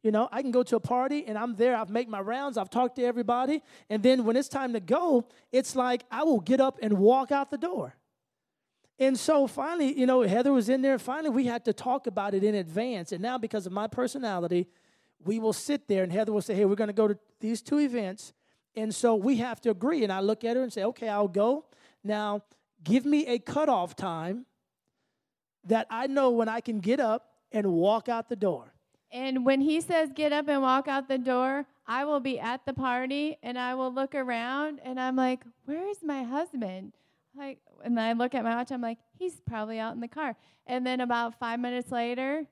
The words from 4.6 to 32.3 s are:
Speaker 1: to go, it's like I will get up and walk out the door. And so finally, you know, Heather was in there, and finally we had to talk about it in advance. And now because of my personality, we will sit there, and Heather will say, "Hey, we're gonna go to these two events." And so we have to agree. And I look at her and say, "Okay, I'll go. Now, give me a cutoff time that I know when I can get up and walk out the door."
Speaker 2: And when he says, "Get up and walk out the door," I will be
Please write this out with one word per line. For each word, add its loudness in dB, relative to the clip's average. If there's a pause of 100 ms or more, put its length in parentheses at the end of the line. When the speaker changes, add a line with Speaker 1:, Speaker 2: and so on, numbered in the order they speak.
Speaker 1:
to -2
go, 2 (240)
it's 0
like 0
I -2
will 4
get 2
up 4
and 2
walk 6
out 0
the -6
door. -6 (1040)
And 4
so 4
finally, -2
you 4
know, 6
Heather 4
was 4
in 2
there, 4
and 0
finally -4
we 0
had -4
to 0
talk -2
about -2
it 2
in 4
advance. -4
And -6
now -4
because -4
of -10
my -4
personality, -2 (560)
we -2
will 2
sit -2
there, 2
and 0
Heather 0
will 2
say, -4
"Hey, 4
we're 4
gonna -2
go 4
to 0 (220)
these -2
two 0
events." -2 (420)
And -4
so 4
we 2
have -4
to 0
agree. 0
And 0
I -2
look 0
at 0
her 0
and -4
say, -6
"Okay, -4
I'll -2
go. 2 (360)
Now, -4 (400)
give 2
me 2
a 0
cutoff 0
time -6 (1160)
that 2
I -4
know 4
when 2
I -4
can -4
get 0
up 0 (160)
and 0
walk 4
out -4
the -4
door." -2 (400)
Speaker 2:
And -2
when 4
he 4
says, 0
"Get 0
up 0
and 2
walk 2
out -4
the 0
door," 0 (200)
I -2
will 0
be -4